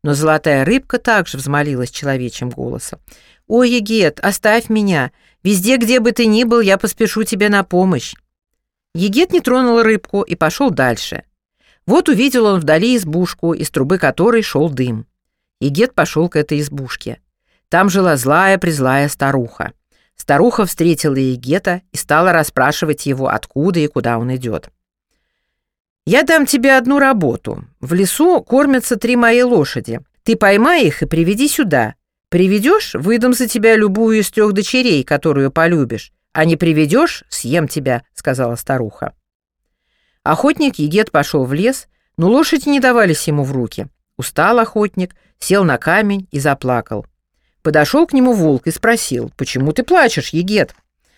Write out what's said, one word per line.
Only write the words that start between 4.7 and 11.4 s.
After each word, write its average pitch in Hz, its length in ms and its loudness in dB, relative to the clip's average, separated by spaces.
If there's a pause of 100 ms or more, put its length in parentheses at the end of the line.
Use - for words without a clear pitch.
Везде, 196 360 2
где 240 240 2
бы 233 100 2
ты 233 140 0
ни 220 180 2
был, 233 160 2
я 196 180 2
поспешу 220 460 -2
тебе 208 240 -2
на 208 160 2
помощь». 180 500 -2 (800)
Егет 208 380 0
не 359 80 2
тронул 247 420 2
рыбку 214 420 0
и - 120 -8
пошёл 165 360 0
дальше. 127 520 -2 (640)